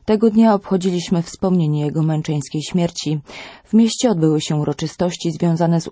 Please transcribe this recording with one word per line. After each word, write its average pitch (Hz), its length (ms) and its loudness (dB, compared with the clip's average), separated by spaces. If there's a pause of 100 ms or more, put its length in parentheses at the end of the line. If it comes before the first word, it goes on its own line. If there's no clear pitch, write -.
Tego 220 240 2
dnia 220 240 6
obchodziliśmy 180 680 0
wspomnienie 170 600 0
jego 147 220 -2
męczeńskiej 156 580 -4
śmierci. 170 580 -4 (440)
W - 100 -20
mieście 226 360 2
odbyły 156 320 2
się 160 140 -2
uroczystości 160 760 -4
związane 165 500 0
z - 100 -10